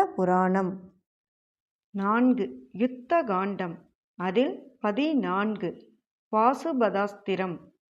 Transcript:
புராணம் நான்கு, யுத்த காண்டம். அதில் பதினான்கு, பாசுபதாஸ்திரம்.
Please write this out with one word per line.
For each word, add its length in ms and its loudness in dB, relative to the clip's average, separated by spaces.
புராணம் 640 2
நான்கு, 520 2
யுத்த 520 0
காண்டம். 520 -4
அதில் 360 0
பதினான்கு, 920 0
பாசுபதாஸ்திரம். 1200 0